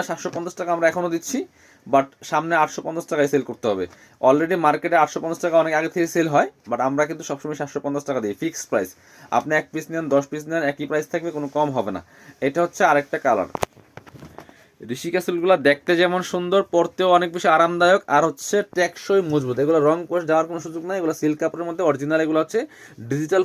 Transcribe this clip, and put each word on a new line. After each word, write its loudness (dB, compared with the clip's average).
সাতশো -6
পঞ্চাশ -8
টাকা -4
আমরা 4
এখনও -2
দিচ্ছি, -6
but 4
সামনে -2
আটশো 0
পঞ্চাশ -8
টাকায় 2
সেল 2
করতে -8
হবে। -2
Already 4
মার্কেটে 2
আটশো -2
পঞ্চাশ -6
টাকা 2
অনেক -2
আগে -2
থেকে 0
সেল 0
হয়, 2
but -2
আমরা 0
কিন্তু -12
সবসময় -8
সাতশো -8
পঞ্চাশ -4
টাকা -4
দিই, -4
ফিক্সড -6
প্রাইস। -2
আপনি -2
এক 0
পিস -8
নেন, -6
দশ 4
পিস -8
নেন, -4
একই -4
প্রাইস -2
থাকবে, -4
কোনো -6
কম 0
হবে -2
না। -8
এটা 0
হচ্ছে -4
আরেকটা 0
কালার। 2
ঋষিকা -4
সিল্কগুলা 2
দেখতে 2
যেমন 2
সুন্দর, 0
পরতেও 2
অনেক 0
বেশি -2
আরামদায়ক, 4
আর 4
হচ্ছে -4
টেকসই 0
মজবুত। 0
এগুলো 4
রং 4
কোষ 0
যাওয়ার 4
কোনো -6
সুযোগ -10
নাই। -4
এগুলো -2
সিল্ক -2
কাপড়ের -4
মধ্যে -4
অরিজিনাল, 0
এগুলো 0
হচ্ছে -2
ডিজিটাল 0